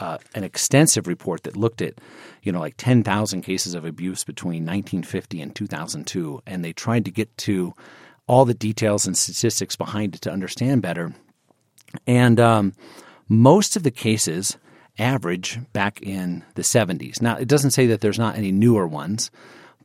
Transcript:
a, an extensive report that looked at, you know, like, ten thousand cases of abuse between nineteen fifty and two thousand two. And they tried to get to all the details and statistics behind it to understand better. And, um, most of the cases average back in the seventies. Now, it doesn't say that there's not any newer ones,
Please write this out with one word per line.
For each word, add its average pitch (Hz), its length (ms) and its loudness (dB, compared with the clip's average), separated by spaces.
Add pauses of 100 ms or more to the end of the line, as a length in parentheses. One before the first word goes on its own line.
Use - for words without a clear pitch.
a, 82 180 -8 (160)
an 104 100 -6
extensive 135 640 2
report - 360 -6
that - 160 -10
looked 110 240 -2
at, 87 120 -6 (480)
you 95 100 -4
know, 87 80 -4
like, 76 180 -8
ten 123 240 4
thousand 101 400 -2
cases 92 320 -6
of 82 100 -8
abuse 85 400 -8
between 82 400 -8
nineteen 92 380 -4
fifty 85 400 -8
and 69 120 -14
two 104 120 -8
thousand 85 400 -10
two. 80 400 -8
And 90 180 -8
they 82 80 -8
tried 117 320 -2
to 92 60 -6
get - 280 -6
to 90 360 -2 (520)
all 127 180 6
the 120 100 2
details 107 520 0
and 92 100 -2
statistics - 580 -2
behind 98 400 -4
it - 60 -18
to - 100 -6
understand 101 520 -2
better. 85 320 -6 (920)
And, 120 320 6
um, 110 360 4 (520)
most 131 480 6
of 208 80 -2
the 147 80 2
cases 107 680 -2 (420)
average 101 600 -2 (140)
back 101 300 -2
in 90 420 -6 (120)
the 90 60 -6
seventies. 90 600 0
Now, 117 140 0
it 120 120 -6
doesn't 139 220 4
say 127 160 4
that 110 160 2
there's 104 160 0
not 113 180 -2
any 98 160 -2
newer 104 340 6
ones, 78 440 -6 (540)